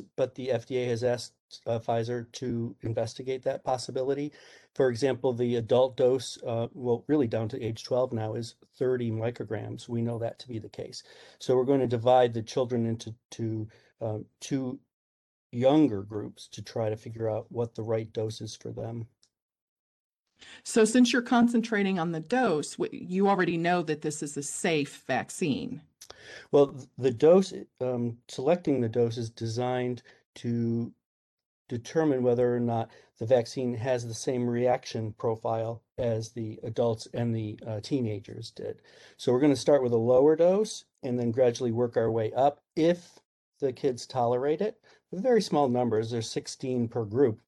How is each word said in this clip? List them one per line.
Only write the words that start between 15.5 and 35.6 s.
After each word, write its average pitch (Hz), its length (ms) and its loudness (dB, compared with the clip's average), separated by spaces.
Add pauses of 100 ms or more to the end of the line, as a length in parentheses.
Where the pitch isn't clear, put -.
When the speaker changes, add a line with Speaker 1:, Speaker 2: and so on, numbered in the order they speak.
Speaker 1:
younger 123 520 4
groups - 460 -10
to - 120 -14
try 110 280 -4
to 107 60 -2
figure 113 320 -6
out 110 240 -4
what 117 240 -6
the 113 80 -8
right 110 300 -4
dose 110 260 -4
is 113 160 -12
for 117 160 -14
them. 117 360 -10 (1600)
Speaker 2:
So 220 220 4
since 240 260 6
you're 247 120 2
concentrating 233 760 2
on 170 140 -2
the 160 80 -4
dose, 185 540 0
w-, - 180 -4
you 185 340 0
already 180 300 2
know 170 240 2
that 156 200 -4
this 156 220 -4
is 147 140 -8
a 143 60 -6
safe 151 640 -2
vaccine. 123 760 -4 (680)
Speaker 1:
Well, 143 160 6
th-, 135 200 -14 (100)
the 123 140 0
dose, 165 420 6 (280)
um, 120 460 -2
selecting 147 520 0
the 117 80 0
dose 117 300 0
is 113 140 -6
designed 123 720 -4 (320)
to 117 580 -2 (720)
determine 135 560 0
whether 123 320 4
or 123 40 0
not 117 300 -2 (300)
the 120 60 -4
vaccine 123 500 2
has 120 320 -2
the 113 60 -10
same 123 360 -2
reaction 120 680 -2
profile 113 680 -4 (140)